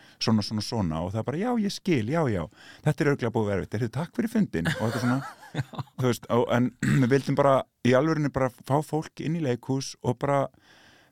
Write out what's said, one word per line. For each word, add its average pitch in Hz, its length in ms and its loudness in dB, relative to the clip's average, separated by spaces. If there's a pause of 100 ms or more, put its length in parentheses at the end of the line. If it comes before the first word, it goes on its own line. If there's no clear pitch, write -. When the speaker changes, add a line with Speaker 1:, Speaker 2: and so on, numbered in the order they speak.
(200)
Speaker 1:
svona, 110 240 2
svona, 107 180 -4
svona,“ 87 400 -2
og 87 120 -6
það 113 60 -2
er 110 40 -4
bara, 127 140 -4
„Já, 247 200 -2
ég 202 140 -2
skil, 131 380 0
já, 165 200 0
já, 87 180 -2 (360)
þetta 151 180 0
er 135 140 4
örugglega 117 160 -2
búið 110 120 0
að 104 40 -2
vera 98 140 0
erfitt, - 180 -8
heyrðu, 117 120 -4
takk 156 240 -8
fyrir - 140 -2
fundinn,“ 85 380 0
og 113 240 -2
þetta - 40 -4
er - 60 -4
svona, 127 240 0 (180)
Speaker 2:
<laughs> - 120 -20
Já. - 280 -8 (140)
Speaker 1:
þú 131 140 0
veist, - 180 -4
og, 117 220 2
en 120 200 2 (100)
<clears throat> 139 200 4
við 120 80 4
vildum 139 260 2
bara 135 280 4 (220)
í 123 80 4
alvörunni 151 380 2
bara 131 180 0
fá 139 340 -2
fólk - 380 -6
inn 160 140 -2
í 170 60 -4
leikhús 135 640 -4
og 127 160 -2
bara 139 280 0 (640)